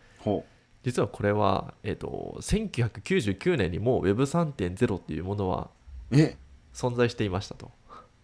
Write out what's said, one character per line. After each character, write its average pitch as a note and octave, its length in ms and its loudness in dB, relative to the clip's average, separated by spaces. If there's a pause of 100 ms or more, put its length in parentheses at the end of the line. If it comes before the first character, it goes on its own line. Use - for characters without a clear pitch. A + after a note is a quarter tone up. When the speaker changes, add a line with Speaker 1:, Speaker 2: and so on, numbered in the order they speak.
(200)
Speaker 1:
ほ G2+ 280 -2
う。 - 40 -20 (320)
Speaker 2:
実 B2 180 0
は A2 60 2
こ - 160 -8
れ G#2 80 4
は、 G#2 420 2 (100)
え G2 100 -4
っ - 20 -10
と、 - 460 -8
千 G#3+ 280 0
九 - 140 0
百 G#2 180 -4
九 F#3+ 180 2
十 G2+ 160 0
九 F3 220 0
年 F2+ 140 2
に E2+ 80 -4
も A2 200 2
う E2+ 80 2
ウ G2 40 6
ェ - 20 6
ブ B2+ 120 2
三 D#3 280 0
点 F2+ 220 -2
ゼ A#2+ 120 2
ロ G#2+ 80 0
っ E2 40 -4
て - 140 -10
い D#2 60 -4
う E2 40 -6
も F#2+ 120 -4
の G2 140 0
は - 200 -2 (420)
Speaker 1:
え？ C#3+ 260 4 (360)
Speaker 2:
存 B2 220 -4
在 A#2+ 140 4
し - 60 -10
て A2 100 -2
い G2+ 40 -2
ま F#2+ 120 -2
し - 80 -10
た - 60 -14
と。 - 160 -18 (520)